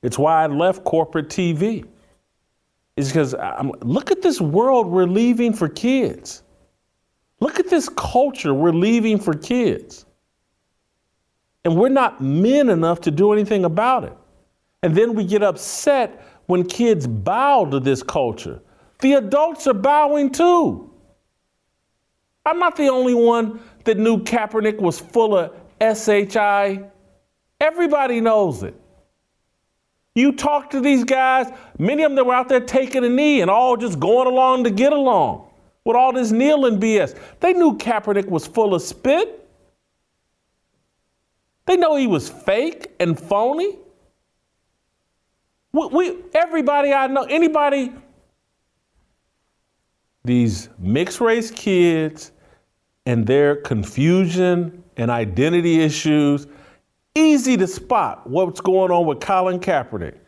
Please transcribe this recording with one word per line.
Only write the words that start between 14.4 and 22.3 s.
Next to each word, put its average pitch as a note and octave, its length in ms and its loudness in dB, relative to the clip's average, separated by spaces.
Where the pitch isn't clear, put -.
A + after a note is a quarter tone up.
And E3 120 0
then A3+ 200 2
we G#3+ 80 -2
get G3 200 0
upset - 840 -2
when F3+ 160 2
kids F3+ 440 0
bow G3+ 580 0
to C#3+ 140 -2
this C3 240 -2
culture. A2+ 580 -6
The C4+ 140 2
adults C#4+ 540 0
are C4 60 2
bowing C#4+ 560 2
too. D#4+ 600 0